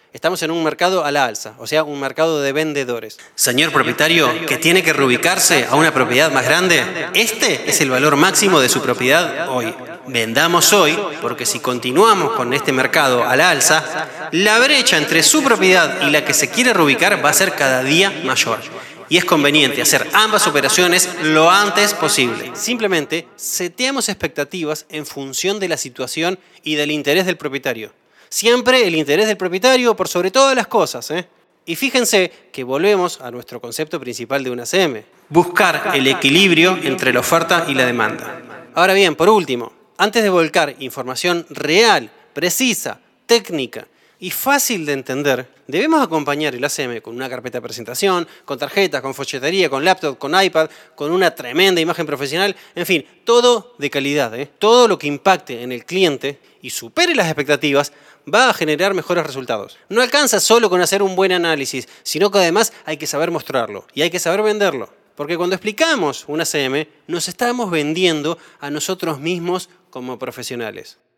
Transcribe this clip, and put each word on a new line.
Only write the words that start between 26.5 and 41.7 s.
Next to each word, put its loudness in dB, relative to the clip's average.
y -4
del -2
interés 0
del -4
propietario. -6
Siempre 2
el -2
interés 2
del -2
propietario 2
por -4
sobre -2
todas 4
las 0
cosas, -2
¿eh? -6
Y -6
fíjense 0
que -10
volvemos 0
a -12
nuestro -14
concepto -8
principal -6
de -6
una -6
C 0
M. -2
Buscar 2
el 2
equilibrio 4
entre 0
la 2
oferta 0
y -2
la 2
demanda. -4
Ahora 4
bien, 4
por 4
último, 2
antes 2
de 2
volcar 2
información -4
real, 2